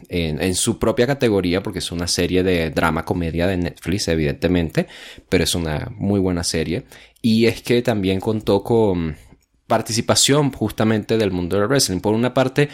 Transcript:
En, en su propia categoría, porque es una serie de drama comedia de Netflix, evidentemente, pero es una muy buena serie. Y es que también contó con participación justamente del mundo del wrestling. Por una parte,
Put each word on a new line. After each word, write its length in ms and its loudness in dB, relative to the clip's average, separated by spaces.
En, 340 -2
en 140 0
su 240 -2
propia 260 2
categoría, 560 0
porque 180 -6
es 120 -6
una 160 -4
serie 360 0
de 280 2
drama 320 0
comedia 420 -2
de 120 0
Netflix, 500 -4
evidentemente, 800 0
pero 140 2
es 100 -2
una 440 -4
muy 220 0
buena 240 0
serie. 420 -4
Y 240 4
es 160 0
que 220 0
también 360 0
contó 440 0
con 540 2
participación 840 2
justamente 640 0
del 140 2
mundo 280 -2
del 80 2
wrestling. 320 0
Por 160 0
una 180 0
parte, 400 0